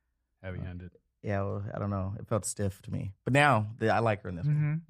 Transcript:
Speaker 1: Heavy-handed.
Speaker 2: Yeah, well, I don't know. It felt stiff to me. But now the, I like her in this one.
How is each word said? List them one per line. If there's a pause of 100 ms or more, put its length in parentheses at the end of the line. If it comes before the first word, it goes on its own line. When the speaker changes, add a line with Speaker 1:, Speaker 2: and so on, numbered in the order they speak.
(420)
Speaker 1:
Heavy-handed. (320)
Speaker 2:
Yeah,
well, (100)
I
don't
know.
It
felt
stiff
to
me. (100)
But
now (100)
the,
I
like
her
in
this
one.